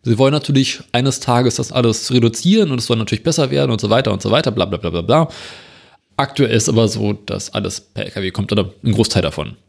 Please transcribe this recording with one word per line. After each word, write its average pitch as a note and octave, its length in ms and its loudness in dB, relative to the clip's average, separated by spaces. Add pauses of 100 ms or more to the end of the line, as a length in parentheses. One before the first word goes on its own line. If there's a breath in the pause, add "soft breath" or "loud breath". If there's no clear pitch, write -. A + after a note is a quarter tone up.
Sie A2+ 140 0
wollen C3+ 160 4
natürlich C#3 480 0 (100)
eines B2+ 280 0
Tages A#2+ 360 2
das - 160 -6
alles A#2+ 400 0
reduzieren C#3 600 2
und B2 80 -2
es A#2 60 -6
soll A#2 120 0
natürlich - 260 -2
besser D3 280 0
werden C#3 200 2
und A2 100 2
so G#2 80 -2
weiter A2+ 220 2
und G2 100 -2
so G#2 100 -2
weiter, B2+ 200 2
bla, G#2 140 0
bla, G2+ 120 -4
bla, F2 120 -4
bla, E2+ 120 -2
bla. D3 280 2 (880 loud breath)
Aktuell C3+ 400 0
ist A2 140 2
aber A2+ 180 4
so, G#2 260 -2
dass - 400 -8
alles G2 280 -6
per - 240 -10
L - 60 -12
K G#2 100 -8
W F#2 100 -4
kommt G2 200 -4
oder G2 220 -2 (100)
ein B2 100 2
Großteil G#2 280 2
davon. C#2+ 360 -6 (120)